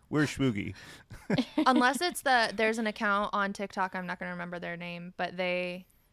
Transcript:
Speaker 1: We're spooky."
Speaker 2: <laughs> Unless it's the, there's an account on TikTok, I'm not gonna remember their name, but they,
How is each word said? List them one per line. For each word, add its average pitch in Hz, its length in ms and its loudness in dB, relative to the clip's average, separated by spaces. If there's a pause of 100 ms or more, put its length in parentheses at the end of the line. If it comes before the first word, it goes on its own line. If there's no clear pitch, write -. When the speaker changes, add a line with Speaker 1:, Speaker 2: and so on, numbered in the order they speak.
Speaker 1:
We're 147 180 4
spooky." 104 480 0 (540)
Speaker 2:
<laughs> 254 360 0
Unless 254 360 6
it's 349 200 -2
the, 240 320 4
there's 220 240 2
an 226 100 -2
account 208 440 0
on 202 220 0
TikTok, 196 420 -4
I'm 185 100 -6
not 175 140 -6
gonna 180 120 -6
remember 175 280 -8
their 170 160 -6
name, 175 400 -10
but 180 220 -4
they, 180 480 -2 (280)